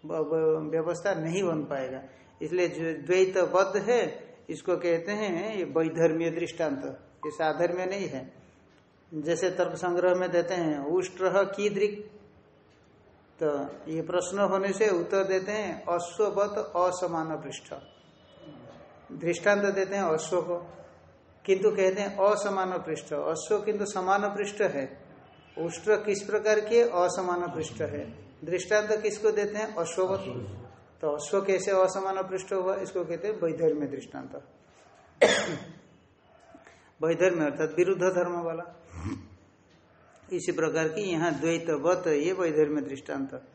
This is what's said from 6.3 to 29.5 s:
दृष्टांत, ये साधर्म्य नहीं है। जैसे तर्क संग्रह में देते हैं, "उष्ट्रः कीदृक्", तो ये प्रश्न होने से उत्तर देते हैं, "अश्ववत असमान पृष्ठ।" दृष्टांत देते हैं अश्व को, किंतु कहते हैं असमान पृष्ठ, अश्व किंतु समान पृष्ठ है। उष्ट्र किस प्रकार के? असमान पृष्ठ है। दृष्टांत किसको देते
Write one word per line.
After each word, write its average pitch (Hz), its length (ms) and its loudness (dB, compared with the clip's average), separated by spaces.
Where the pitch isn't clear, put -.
दृष्टांत, 160 540 -4
ये 151 40 -4
साधर्म्य 170 560 0
नहीं 190 220 -4
है। 131 340 -10
जैसे 165 360 0
तर्क 170 260 -2
संग्रह 180 380 2
में 180 160 0
देते 175 240 2
हैं, 151 320 0
"उष्ट्रः 180 560 2
कीदृक्", 202 580 0
तो 143 200 0
ये 160 120 -4
प्रश्न 180 360 -2
होने 196 340 2
से 208 160 4
उत्तर 190 360 2
देते 190 280 0
हैं, 196 320 -6
"अश्ववत 202 920 -2
असमान 170 600 0
पृष्ठ।" 143 380 -12
दृष्टांत 196 640 2
देते 196 220 0
हैं 196 60 0
अश्व 165 400 0
को, 175 240 -4
किंतु 190 240 4
कहते 190 320 2
हैं 202 140 -4
असमान 196 560 2
पृष्ठ, 160 400 -6
अश्व 160 460 0
किंतु 202 260 -2
समान 190 360 2
पृष्ठ 202 420 -2
है। 139 400 -2
उष्ट्र 185 380 0
किस 202 260 -2
प्रकार 208 380 2
के? 233 220 4
असमान 180 580 2
पृष्ठ 156 420 -6
है। 147 320 -6
दृष्टांत 208 480 0
किसको 214 280 2
देते 202 280 -2